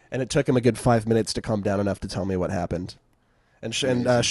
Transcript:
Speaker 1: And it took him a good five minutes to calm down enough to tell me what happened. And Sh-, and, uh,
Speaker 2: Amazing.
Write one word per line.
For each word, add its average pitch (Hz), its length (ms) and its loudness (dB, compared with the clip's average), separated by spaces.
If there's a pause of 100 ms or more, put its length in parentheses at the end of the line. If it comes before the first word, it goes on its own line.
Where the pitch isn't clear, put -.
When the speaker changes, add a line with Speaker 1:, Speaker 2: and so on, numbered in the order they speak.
(100)
Speaker 1:
And 127 100 -4
it 131 80 -4
took 147 180 0
him 127 120 4
a - 20 2
good 117 160 4
five 117 320 2
minutes 113 240 2
to 107 100 -6
calm 104 200 -2
down 101 180 0
enough 101 200 -2
to 101 80 -8
tell 95 180 -4
me 95 100 -2
what 90 140 -2
happened. 90 460 -6 (680)
And 113 120 -8
Sh-, - 100 -4
and, 123 220 0
uh, 123 40 4
Speaker 2:
Amazing. 120 200 4